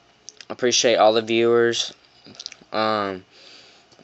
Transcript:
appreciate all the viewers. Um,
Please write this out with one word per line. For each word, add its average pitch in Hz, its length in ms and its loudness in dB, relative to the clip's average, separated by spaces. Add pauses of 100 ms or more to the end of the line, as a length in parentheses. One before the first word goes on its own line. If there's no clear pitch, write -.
(500)
appreciate 117 460 0
all 107 180 4
the 117 80 0
viewers. 117 720 0 (800)
Um, 104 500 -4 (800)